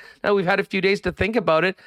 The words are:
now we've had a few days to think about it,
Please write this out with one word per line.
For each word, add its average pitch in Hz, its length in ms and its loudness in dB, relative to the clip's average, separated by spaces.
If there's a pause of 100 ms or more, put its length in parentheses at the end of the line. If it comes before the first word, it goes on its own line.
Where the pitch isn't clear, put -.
(220)
now 202 140 0
we've 190 100 0
had 190 140 0
a 185 60 -4
few 190 160 -4
days 196 200 0
to 175 120 -4
think 208 240 -2
about 165 260 2
it, 190 240 -4